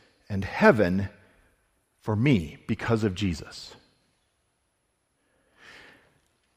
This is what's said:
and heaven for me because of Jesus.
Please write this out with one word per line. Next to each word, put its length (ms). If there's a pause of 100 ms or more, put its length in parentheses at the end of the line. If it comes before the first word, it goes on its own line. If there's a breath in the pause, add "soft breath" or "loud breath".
(280 soft breath)
and 160
heaven 640 (920)
for 140
me 500
because 380
of 100
Jesus. 600 (2750 soft breath)